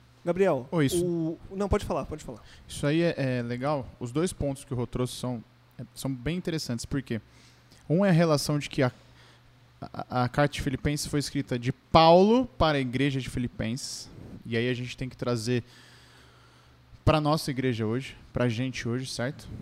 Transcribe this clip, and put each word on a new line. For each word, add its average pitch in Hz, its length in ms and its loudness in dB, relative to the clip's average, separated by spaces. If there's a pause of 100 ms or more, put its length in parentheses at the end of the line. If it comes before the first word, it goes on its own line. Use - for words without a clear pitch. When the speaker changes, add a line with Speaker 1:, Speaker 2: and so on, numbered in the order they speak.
(240)
Speaker 1:
Gabriel, 170 480 2
Speaker 2:
Oi, 160 140 4
isso 175 200 2
Speaker 1:
o... 170 340 -2 (120)
não, 196 180 -2
pode 202 160 0
falar, 156 200 -2
pode 151 180 -10
falar. 113 180 -14 (260)
Speaker 2:
Isso - 180 -6
aí 156 160 2
é, 170 140 2 (240)
é - 20 -4
legal. 123 460 -4 (120)
Os 120 120 -8
dois 156 220 0
pontos 139 320 -6
que - 80 -8
o 120 40 -2
Rô 123 80 0
trouxe 123 300 -4
são, 123 280 -6 (340)
é, 127 60 -12 (120)
são 135 180 -4
bem 135 240 -4
interessantes. 160 480 -6
Por 139 160 -4
quê? 117 200 -6 (680)
Um 180 160 4
é 202 40 6
a 180 40 6
relação 156 460 4
de 139 100 -8
que - 140 0
a, 123 80 4 (880)
a, - 440 -4
a 123 40 0
carta 147 240 2
de - 80 -8
Filipenses 147 460 -2
foi 147 120 -2
escrita 135 380 -4
de 123 140 -2
Paulo 185 760 6 (100)
para 156 200 4
a 139 40 0
igreja 131 400 0
de 120 80 -10
Filipenses. - 800 -6 (360)
E 117 120 -2
aí 120 120 2
a 127 40 2
gente 123 240 -8
tem 131 100 -6
que 123 80 -12
trazer 120 480 0 (1400)
pra 156 160 4
nossa 151 280 2
igreja 123 360 0
hoje, 120 300 -4 (160)
pra 120 180 2
gente 120 380 -4
hoje, 127 200 -4
certo? - 400 -6 (140)